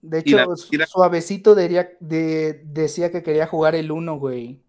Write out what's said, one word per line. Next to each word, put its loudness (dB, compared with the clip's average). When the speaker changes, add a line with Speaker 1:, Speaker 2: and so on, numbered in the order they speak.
Speaker 1:
De -6
Speaker 2:
Y 2
la 6
Speaker 1:
hecho, -2
su-, -18
Speaker 2:
y -2
la 0
Speaker 1:
Suavecito 4
diría, 0
de-, -4
decía -2
que -8
quería 0
jugar 2
el -4
uno, -6
güey. -8